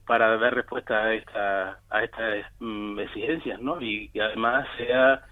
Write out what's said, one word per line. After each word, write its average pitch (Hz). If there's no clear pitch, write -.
para 113
dar 120
respuesta 120
a 113
esta, 98
a 107
estas, 107
mm, 104
exigencias, 107
¿no? 151
Y 107
que 107
además 113
sea, 131